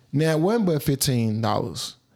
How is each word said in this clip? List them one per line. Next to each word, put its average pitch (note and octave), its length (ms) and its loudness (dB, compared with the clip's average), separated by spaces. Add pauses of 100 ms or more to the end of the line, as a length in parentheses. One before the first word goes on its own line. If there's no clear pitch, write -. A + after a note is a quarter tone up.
(120)
Now, D#3+ 200 2
it D#3 80 0
wasn't G#3 280 2
but D3+ 160 0
fifteen A#2 580 0
dollars. G#2 540 -2 (200)